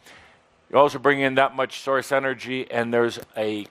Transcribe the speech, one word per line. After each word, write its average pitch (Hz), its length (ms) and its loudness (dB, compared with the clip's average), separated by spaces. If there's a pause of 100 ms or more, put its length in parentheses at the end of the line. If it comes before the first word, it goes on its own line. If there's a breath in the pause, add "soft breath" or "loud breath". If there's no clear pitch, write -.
(720 loud breath)
You - 60 4
also 139 220 4
bring 139 200 2
in 135 160 0
that 131 200 2
much 131 260 -6
source 135 300 -2
energy, 131 580 -4
and 117 240 -2
there's 117 260 2 (160)
a 107 360 -4